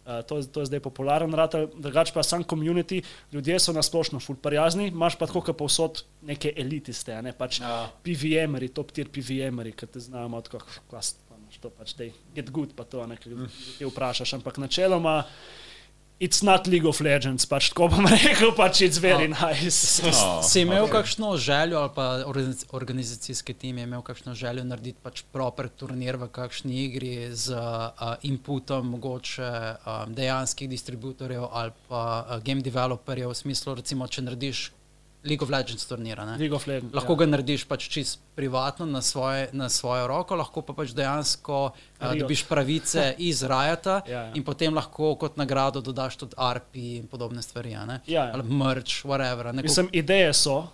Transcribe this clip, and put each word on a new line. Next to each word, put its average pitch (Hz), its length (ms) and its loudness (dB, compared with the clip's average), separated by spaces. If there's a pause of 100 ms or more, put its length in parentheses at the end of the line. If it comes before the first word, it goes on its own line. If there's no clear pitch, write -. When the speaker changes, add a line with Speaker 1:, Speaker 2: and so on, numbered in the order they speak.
Speaker 1:
Eh, 117 200 -8
to, 147 220 -4
to 127 160 -6
je 143 80 -2
zdaj 143 140 -4
popularen 143 500 0
ratal, 156 400 2
drugače 151 400 2
pa 160 100 0
sam 170 220 0
community, 170 580 0 (280)
ljudje 147 280 0
so 170 140 4
na 160 100 0
splošno 156 380 0
ful 135 160 -8
prijazni, 165 520 2
imaš 165 280 0
pa 165 100 -2
tako, 180 160 -2
ke 160 120 -2
povsod 160 500 0 (160)
neke 147 340 -4
elitiste, 131 560 -6
a 113 120 -8
ne, 123 120 -8
pač 127 260 -4
Speaker 2:
Ja. 117 280 -4 (100)
Speaker 1:
P 175 160 -6
V 156 280 0
M-erji, 131 280 -2
top - 220 -8
tier 143 160 -6
P 139 140 -8
V 131 220 -4
M-erji, 120 300 -6
ke - 140 -14
te 127 120 -14
znajo 120 280 -10
malo 117 160 -8
tako, 117 160 -14 (240)
"Kva 113 180 -16
si, - 220 -6
pa, - 120 -20
no, 107 140 -20
što - 220 -16
pač, - 240 -16
dej, 117 160 -10 (180)
get 131 220 -10
good," 143 220 -4
pa 120 100 -14
to, 127 160 -10
a 117 80 -8
ne, 117 80 -10
ke 117 160 -20
Speaker 2:
Mm. 123 160 -8 (280)
Speaker 1:
te 143 100 -10
vprašaš, 127 480 -2
ampak 127 260 -8
načeloma 165 640 4 (960)
it's - 200 2
not 190 260 6
League 175 180 6
of 147 140 4
Legends, 135 460 4
pač - 240 2
tako 170 200 6
bom 185 220 8
<laughs> 220 40 12
rekel, 226 380 8
pač 190 280 6
it's 170 160 6
very 175 300 6
Speaker 2:
No. 156 140 0
Speaker 1:
nice. 160 600 4
Speaker 3:
No, 107 380 4
Speaker 4:
Si 180 220 6
imel 185 220 6
Speaker 3:
okej. - 100 2
Speaker 4:
kakšno 214 420 0
željo 147 440 2
ali 139 120 0
pa 135 140 -2 (160)
organiz-, 131 480 -4
organizacijski 123 840 -6
tim 127 240 -8
je 120 60 -8
imel 123 180 -8
kakšno 127 320 -12
željo 123 300 -6
narediti 123 360 -8
pač - 260 -14
proper 127 440 -4
turnir 127 460 -6
v 123 140 -8
kakšni 127 520 -6
igri 127 340 -4 (140)
z, 120 240 -4
a, 117 680 -4
inputom 131 680 -4
mogoče, 123 600 -6 (260)
a, 110 300 -8
dejanskih 131 640 -2
distributorjev 127 760 -8
ali 117 260 -6 (120)
pa, 117 200 -4 (220)
a, 120 140 -6
game 135 220 -2
developerjev, 127 680 -2
v 120 60 -6
smislu, 135 400 -4
recimo, 127 320 -6
če - 140 -6
narediš 127 480 -6 (520)
League 147 180 -2
of 143 80 -2
Legends 127 380 -2
turnira, 110 400 -8
ne? 110 80 -8
Speaker 1:
League 147 180 -2
of 143 140 -2
Legends, 127 260 -4
Speaker 4:
Lahko 139 220 0
Speaker 1:
ja. 147 40 4
Speaker 4:
ga 165 100 6
narediš 139 360 2
pač - 220 -4
čisto - 340 -6 (120)
privatno 135 520 -2
na 143 160 -2
svoje, 135 500 0
na 131 200 -4
svojo 123 360 0
roko, 170 300 -2
lahko 160 260 -4
pa 143 120 -12
pač 139 180 -6
dejansko, 139 680 -2 (340)
a, 123 160 -6
Speaker 1:
Riot. 151 100 0
Speaker 4:
dobiš 139 240 0
pravice 151 640 2 (100)
Speaker 1:
<laughs> - 60 -16
Speaker 4:
iz 160 200 0
Riota 160 600 2
Speaker 1:
Ja, 156 160 -12
ja. 113 140 -8
Speaker 4:
in 143 120 -4
potem 156 300 0
lahko 151 400 0
kot 147 240 -4
nagrado 135 420 2
dodaš 127 380 -6
tudi - 180 -14
arpi 123 600 -4
in 117 100 -10
podobne 120 320 -8
stvari, 117 340 -10
a 104 120 -8
ne? 123 160 -8
Speaker 1:
Ja, 156 240 0
ja. 117 60 -6
Speaker 4:
Ali 131 140 -4
merch, 131 580 0
whatever, 127 440 -2
a 120 60 -4
ne? 135 100 -2
Speaker 1:
Mislim, 160 260 4
ideje 175 440 6
so 139 240 4 (160)